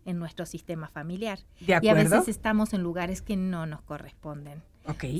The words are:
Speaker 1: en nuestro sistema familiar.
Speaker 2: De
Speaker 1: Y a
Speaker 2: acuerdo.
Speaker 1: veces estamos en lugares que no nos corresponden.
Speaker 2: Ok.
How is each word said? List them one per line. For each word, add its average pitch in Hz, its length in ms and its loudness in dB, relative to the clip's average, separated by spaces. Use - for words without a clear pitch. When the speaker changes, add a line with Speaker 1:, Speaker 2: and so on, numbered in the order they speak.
Speaker 1:
en 175 140 -6
nuestro 165 280 -10
sistema 160 420 -10
familiar. 185 500 -8
Speaker 2:
De 175 60 -18
Speaker 1:
Y 185 60 6
a 175 60 6
Speaker 2:
acuerdo. 160 400 8
Speaker 1:
veces 359 100 2
estamos 220 440 0
en 190 100 0
lugares 175 400 -4
que 208 140 -2
no 185 300 -2
nos 151 160 -10
corresponden. 147 800 -14
Speaker 2:
Ok. 151 180 -8